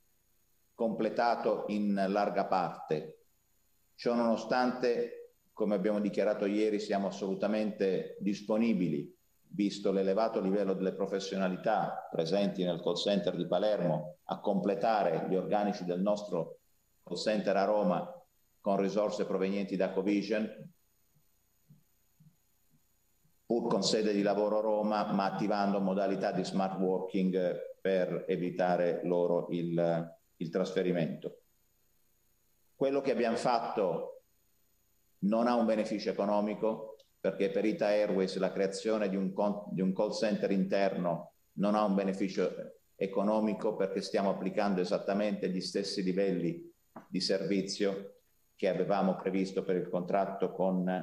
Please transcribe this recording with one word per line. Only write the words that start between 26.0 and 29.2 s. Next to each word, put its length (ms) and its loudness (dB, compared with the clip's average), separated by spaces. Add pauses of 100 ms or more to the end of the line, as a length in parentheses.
di 120 -2
smart 360 -2
working 1040 0
per 460 0
evitare 760 0
loro 460 2